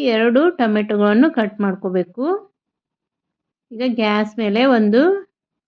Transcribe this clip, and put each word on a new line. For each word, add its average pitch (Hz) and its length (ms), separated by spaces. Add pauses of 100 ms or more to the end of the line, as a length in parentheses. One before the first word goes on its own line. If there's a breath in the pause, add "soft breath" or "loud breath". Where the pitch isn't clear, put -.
ಎರಡು 233 340 (100)
ಟೊಮೆಟೊಗಳನ್ನು 214 800
ಕಟ್ 208 280
ಮಾಡ್ಕೋಬೇಕು. 190 680 (1500)
ಈಗ 233 120 (100)
ಗ್ಯಾಸ್ 214 440
ಮೇಲೆ 214 300
ಒಂದು 220 340 (680)